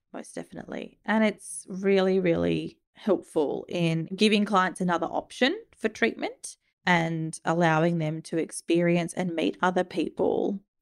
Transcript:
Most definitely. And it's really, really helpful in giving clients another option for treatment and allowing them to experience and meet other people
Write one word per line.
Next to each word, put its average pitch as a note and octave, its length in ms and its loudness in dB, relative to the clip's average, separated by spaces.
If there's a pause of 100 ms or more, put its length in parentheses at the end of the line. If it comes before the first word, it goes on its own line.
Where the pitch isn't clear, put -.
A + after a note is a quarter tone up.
(120)
Most - 220 -14
definitely. - 680 -12
And A3 180 2
it's - 460 -4
really, F#3+ 500 2
really E3+ 600 0 (160)
helpful - 760 -2
in E3 480 0
giving G#3 280 4
clients F#3 360 0
another E3+ 260 0
option - 500 -2 (200)
for - 120 -4
treatment - 680 -4 (300)
and E3 580 0
allowing E3 540 2
them D#3+ 240 -4
to - 160 -4
experience E3+ 760 0
and F3+ 200 -4
meet D#3+ 280 -2
other F3+ 220 2
people - 760 -2 (220)